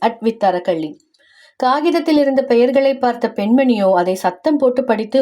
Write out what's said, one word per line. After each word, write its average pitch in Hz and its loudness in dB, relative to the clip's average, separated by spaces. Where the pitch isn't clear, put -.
at 220 -2
வித்தரக்கள்ளி." 180 -2
காகிதத்தில் 294 0
இருந்த 277 2
பெயர்களை 254 2
பார்த்த 240 -2
பெண்மணியோ 226 0
அதை 180 0
சத்தம் 294 -2
போட்டு 247 0
படித்து 220 -2